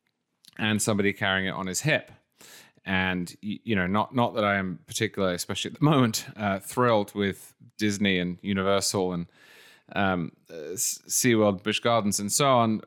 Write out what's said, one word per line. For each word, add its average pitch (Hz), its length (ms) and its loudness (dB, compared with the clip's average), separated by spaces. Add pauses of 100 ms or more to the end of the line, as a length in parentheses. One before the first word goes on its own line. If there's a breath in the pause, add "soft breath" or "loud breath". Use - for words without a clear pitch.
(580)
and 107 240 0
somebody 101 300 0
carrying 95 340 0
it 90 60 -4
on 95 140 -6
his 92 160 -6
hip. 147 280 0 (720 loud breath)
And, 92 580 -2
y-, 101 200 -8
you 110 140 0
know, 92 100 2
not, 101 280 -2
not 117 200 0
that 107 100 0
I 101 120 2
am 92 300 -4
particularly, 98 480 -2
especially - 360 -6
at - 80 -16
the 156 60 0
moment, 131 420 2 (100)
uh, 98 220 -2
thrilled 113 560 0
with 101 400 -4 (240)
Disney 101 400 2
and 90 240 -4
Universal 95 720 0
and, 87 140 -4 (680 soft breath)
um, 92 380 0 (180)
uh, 82 220 -12
S-, - 360 -6
SeaWorld, 107 540 4
Busch 107 180 -2
Gardens 107 400 0
and 104 120 -6
so 147 140 2
on, 117 400 4